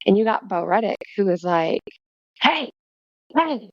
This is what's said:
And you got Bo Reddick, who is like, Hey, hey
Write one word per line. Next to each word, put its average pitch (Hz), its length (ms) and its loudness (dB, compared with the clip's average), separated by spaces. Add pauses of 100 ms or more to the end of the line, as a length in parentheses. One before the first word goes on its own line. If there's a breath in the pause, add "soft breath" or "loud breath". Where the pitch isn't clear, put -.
And 202 120 6
you 220 60 4
got 220 240 -2
Bo 175 180 -2
Reddick, 202 320 0 (180)
who 196 140 0
is 175 140 -2
like, 165 380 0 (580)
Hey, 302 300 0 (680)
hey 285 360 -2